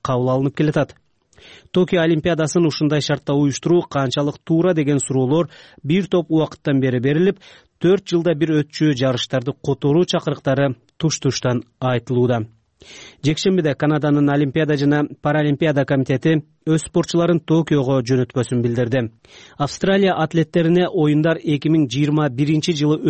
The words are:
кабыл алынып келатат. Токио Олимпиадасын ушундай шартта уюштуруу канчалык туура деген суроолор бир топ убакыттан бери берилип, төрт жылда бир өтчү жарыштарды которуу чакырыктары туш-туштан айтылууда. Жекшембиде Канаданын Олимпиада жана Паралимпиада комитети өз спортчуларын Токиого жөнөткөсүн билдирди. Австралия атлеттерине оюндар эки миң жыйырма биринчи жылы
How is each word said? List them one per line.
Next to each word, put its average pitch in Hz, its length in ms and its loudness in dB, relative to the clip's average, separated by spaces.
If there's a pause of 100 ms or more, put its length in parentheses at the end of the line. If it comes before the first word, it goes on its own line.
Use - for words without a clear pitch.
кабыл 127 300 -2
алынып 135 240 -2
келатат. 156 400 -2 (800)
Токио 185 300 2
Олимпиадасын 165 640 0
ушундай 151 340 0
шартта 143 340 -4
уюштуруу 147 480 0
канчалык 143 640 -4
туура 170 300 2
деген 143 260 0
суроолор 135 500 0 (320)
бир 165 240 0
топ 170 240 -2
убакыттан 151 500 0
бери 127 200 0
берилип, 160 400 0 (400)
төрт 196 260 2
жылда 170 280 0
бир 156 280 0
өтчү 151 320 0
жарыштарды 127 580 -2
которуу 147 520 0
чакырыктары 139 720 -2 (200)
туш-туштан 127 680 -2 (160)
айтылууда. 123 680 0 (760)
Жекшембиде 156 520 0
Канаданын 147 540 0
Олимпиада 147 480 0
жана 147 280 2 (180)
Паралимпиада 147 640 0
комитети 147 600 0 (220)
өз 160 200 0
спортчуларын 170 540 0
Токиого 143 640 0
жөнөткөсүн 123 600 -2
билдирди. 120 480 -2 (460)
Австралия 190 560 0
атлеттерине 165 760 0
оюндар 156 540 2
эки 151 260 -2
миң 156 200 2
жыйырма 147 400 0
биринчи 147 440 -2
жылы 147 260 0 (120)